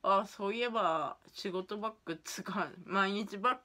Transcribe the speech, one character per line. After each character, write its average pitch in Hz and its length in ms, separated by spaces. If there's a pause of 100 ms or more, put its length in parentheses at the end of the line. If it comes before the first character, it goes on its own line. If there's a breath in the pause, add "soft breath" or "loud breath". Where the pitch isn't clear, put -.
あ、 196 240
そ 196 220
う 208 60
い 233 80
え 240 80
ば 160 480 (160)
仕 - 160
事 185 260
バ 214 140
ッ - 20 (140)
グ 165 180
つ - 180
か、 185 260 (180)
毎 196 260
日 208 240
バ 220 140
ッ 247 140